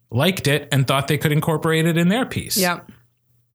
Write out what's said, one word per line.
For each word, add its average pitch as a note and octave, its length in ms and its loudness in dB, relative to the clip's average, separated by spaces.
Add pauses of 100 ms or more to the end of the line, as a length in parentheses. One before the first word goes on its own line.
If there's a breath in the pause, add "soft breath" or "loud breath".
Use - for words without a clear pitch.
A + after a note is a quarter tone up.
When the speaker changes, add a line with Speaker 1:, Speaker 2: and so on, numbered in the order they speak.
Speaker 1:
liked D3+ 380 0
it, D3 240 0
and C3+ 160 2
thought C3+ 200 0
they D3 120 0
could D3+ 120 0
incorporate D#3+ 540 0
it E3 100 2
in E3+ 140 2
their A#3+ 160 0
piece. - 320 -6
Speaker 2:
Yeah. F3 220 0 (760)